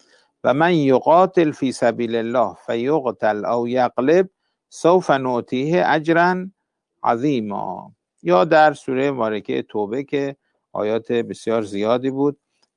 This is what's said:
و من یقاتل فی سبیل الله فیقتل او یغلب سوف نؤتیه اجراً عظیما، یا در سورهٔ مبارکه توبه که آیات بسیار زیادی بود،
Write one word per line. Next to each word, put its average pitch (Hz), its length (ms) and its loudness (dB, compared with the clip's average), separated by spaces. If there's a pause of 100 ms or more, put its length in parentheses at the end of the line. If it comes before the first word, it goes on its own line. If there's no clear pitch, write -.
(440)
و 120 100 2
من 160 200 2
یقاتل 156 800 4
فی 135 200 -4
سبیل 117 440 -2
الله 113 380 -2 (120)
فیقتل 117 800 -2
او 120 220 -2
یغلب 127 640 0 (400)
سوف 175 400 2
نؤتیه 135 800 -2
اجراً 165 580 0 (580)
عظیما، 107 880 -4 (320)
یا 180 220 2
در 156 280 4
سورهٔ 135 380 -2
مبارکه 117 500 -4
توبه 110 420 -6
که 139 320 -6 (360)
آیات 107 400 -4
بسیار 113 500 -4
زیادی 107 480 -2
بود، 139 280 -2 (400)